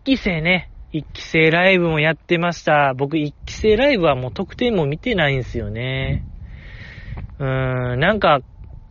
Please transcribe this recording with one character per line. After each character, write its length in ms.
期 140
生 240
ね。 280
一 120
期 80
生 300
ラ 180
イ 80
ブ 100
も 120
や 140
っ 20
て 240
ま 120
し 120
た。 320
僕、 220
一 160
期 80
生 240
ラ 140
イ 60
ブ 80
は 100
も 140
う 20
特 260
典 180
も 120
見 100
て 160
な 160
い 80
ん 60
す 160
よ 100
ね。 560
う 80
ー 500
ん、 40
な 140
ん 60
か、 200